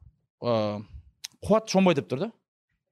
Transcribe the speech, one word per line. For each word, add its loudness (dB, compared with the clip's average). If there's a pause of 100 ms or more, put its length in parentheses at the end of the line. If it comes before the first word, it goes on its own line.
(440)
ы, -2 (580)
«Қуат 0
Шонбай» 4
деп -4
тұр -4
да. -8 (600)